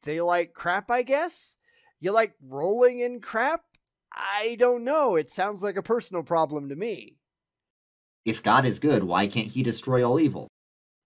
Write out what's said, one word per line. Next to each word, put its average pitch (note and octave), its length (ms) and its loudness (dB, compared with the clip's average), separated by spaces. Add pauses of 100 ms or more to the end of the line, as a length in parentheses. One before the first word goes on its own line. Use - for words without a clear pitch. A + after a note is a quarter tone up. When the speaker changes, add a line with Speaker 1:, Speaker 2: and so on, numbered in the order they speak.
Speaker 1:
they D#3 180 -4
like F3 320 0
crap, F#3 380 -2
I B3 100 2
guess? C#4+ 560 -4 (420)
You F#3 120 -2
like A3 300 2
rolling G3+ 580 2
in B3 220 -4
crap? C4+ 400 -2 (520)
I G#3+ 460 -4
don't B3 240 4
know. C4+ 320 2
It D#3 140 0
sounds G3 340 -4
like G3 140 -4
a F#3 60 -4
personal G#3 400 -2
problem D3+ 460 -2
to C#3 60 -10
me. E3 420 -8 (1080)
Speaker 2:
If A2+ 200 -4
God B2 220 4
is A2+ 120 0
good, C3 260 2
why F#2 220 0
can't G#2 220 -2
he C3 160 -4
destroy B2 400 0
all B2+ 160 2
evil? G2+ 280 0 (580)